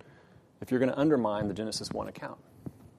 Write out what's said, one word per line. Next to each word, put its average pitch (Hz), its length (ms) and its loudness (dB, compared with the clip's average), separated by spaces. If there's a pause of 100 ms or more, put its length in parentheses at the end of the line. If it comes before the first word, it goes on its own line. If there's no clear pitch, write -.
(600)
if - 100 -8
you're 127 100 4
gonna 127 160 2
undermine 117 500 4
the 98 80 -2
Genesis 107 360 -6
one 107 180 -4
account - 300 -8 (600)